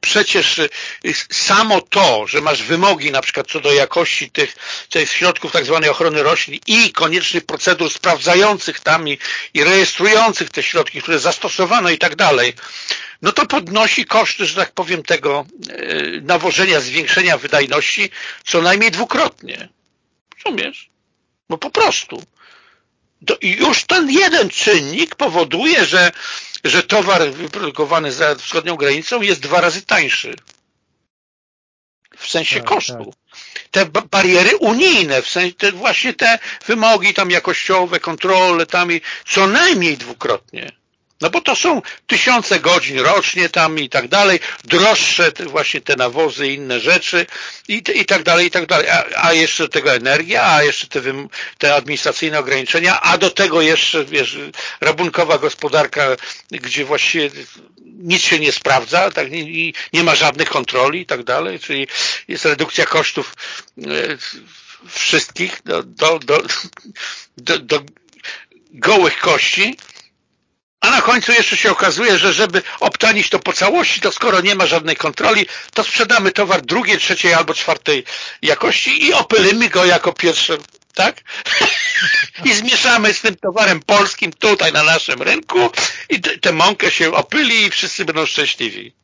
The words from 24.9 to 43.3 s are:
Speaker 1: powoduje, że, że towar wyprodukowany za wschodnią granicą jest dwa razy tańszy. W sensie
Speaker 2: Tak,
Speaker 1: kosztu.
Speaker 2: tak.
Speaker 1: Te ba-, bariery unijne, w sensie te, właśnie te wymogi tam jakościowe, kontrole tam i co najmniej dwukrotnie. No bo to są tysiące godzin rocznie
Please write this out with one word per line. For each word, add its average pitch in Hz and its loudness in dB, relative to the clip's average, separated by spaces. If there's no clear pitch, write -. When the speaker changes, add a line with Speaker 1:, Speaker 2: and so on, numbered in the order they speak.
Speaker 1:
powoduje, 180 0
że, 175 2
że 170 2
towar 180 2
wyprodukowany 151 -4
za 151 0
wschodnią 160 -4
granicą 151 0
jest 185 0
dwa 143 2
razy 170 0
tańszy. 147 -2
W - -14
sensie 160 -2
Speaker 2:
Tak, - -4
Speaker 1:
kosztu. - -2
Speaker 2:
tak. - -20
Speaker 1:
Te 190 2
ba-, 160 -4
bariery 185 4
unijne, 233 2
w - -6
sensie 180 -2
te, 202 0
właśnie 214 -2
te 233 2
wymogi 214 2
tam 185 0
jakościowe, 180 0
kontrole 180 2
tam 175 0
i 165 -2
co 196 2
najmniej 202 2
dwukrotnie. 120 -6
No 160 0
bo 330 -2
to - 0
są 320 0
tysiące 226 2
godzin 160 0
rocznie 170 2